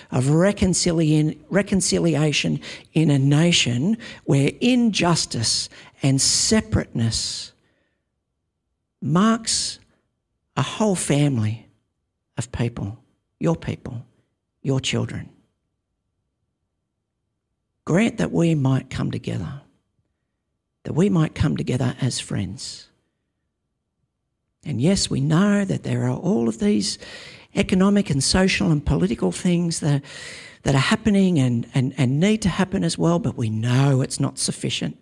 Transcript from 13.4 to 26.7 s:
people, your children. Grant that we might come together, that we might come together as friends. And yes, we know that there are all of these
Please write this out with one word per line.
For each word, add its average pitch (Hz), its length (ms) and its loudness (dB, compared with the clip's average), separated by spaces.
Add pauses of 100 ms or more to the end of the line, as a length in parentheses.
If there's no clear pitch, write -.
people, - 500 -10 (560)
your 135 180 -2
children. 113 500 -6 (2500)
Grant 208 320 0
that 170 140 -2
we 165 220 2
might 135 360 0
come 135 220 -4
together, 117 500 -8 (1200)
that - 100 -8
we 190 160 2
might 165 260 0
come 143 220 0
together 127 440 -2
as 123 180 -2
friends. - 720 -8 (1800)
And 127 140 -4
yes, 185 300 0
we 131 100 -2
know 190 460 2
that 151 180 -4
there 123 200 -2
are 127 140 0
all 226 300 0
of 226 120 -2
these 208 380 0 (580)